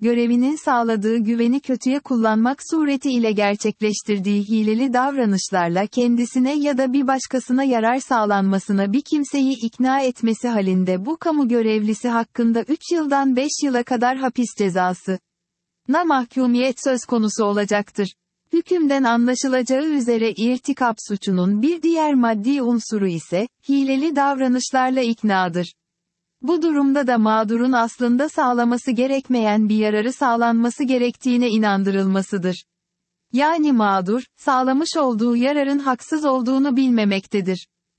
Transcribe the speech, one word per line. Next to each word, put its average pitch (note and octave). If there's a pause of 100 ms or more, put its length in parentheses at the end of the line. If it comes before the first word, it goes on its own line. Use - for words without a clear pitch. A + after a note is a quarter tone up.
görevinin A#3+
sağladığı A#3
güveni A#3
kötüye C4
kullanmak A3+ (120)
sureti C#4+
ile A#3
gerçekleştirdiği G3+
hileli A3
davranışlarla G3+
kendisine B3
ya C#4+
da C4
bir C4+
başkasına C4
yarar A#3+
sağlanmasına G3
bir C#4+
kimseyi C#4 (100)
ikna B3+
etmesi A#3+
halinde F#3
bu D#4+
kamu D4
görevlisi A3
hakkında A#3
üç -
yıldan C#4
beş C#4 (120)
yıla B3
kadar B3
hapis B3
cezası F#3 (680)
na D#4
mahkumiyet B3+
söz B3+
konusu G#3+
olacaktır. G3+ (460)
Hükümden D#4
anlaşılacağı B3+
üzere A#3
irtikap A#3+ (100)
suçunun G3
bir D#4+
diğer D#4+
maddi A#3+
unsuru A3
ise, F3 (220)
hileli C#4
davranışlarla C4
iknadır. F#3 (760)
Bu E4
durumda C#4+
da A#3+
mağdurun A3
aslında B3
sağlaması A#3+
gerekmeyen A#3
bir G#3+
yararı G#3+
sağlanması A#3
gerektiğine B3
inandırılmasıdır. G3 (680)
Yani D4+
mağdur, G#3 (140)
sağlamış C4
olduğu A#3+
yararın C#4
haksız C#4
olduğunu C4
bilmemektedir. G3+ (320)